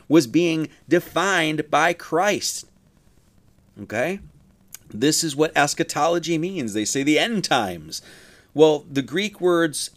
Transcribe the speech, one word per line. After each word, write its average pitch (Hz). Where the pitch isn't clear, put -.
was 151
being 160
defined 165
by 160
Christ. 170
Okay? 135
This 143
is 147
what 156
eschatology 160
means. 156
They 107
say 139
the 147
end 202
times. 90
Well, 151
the 135
Greek 190
words 170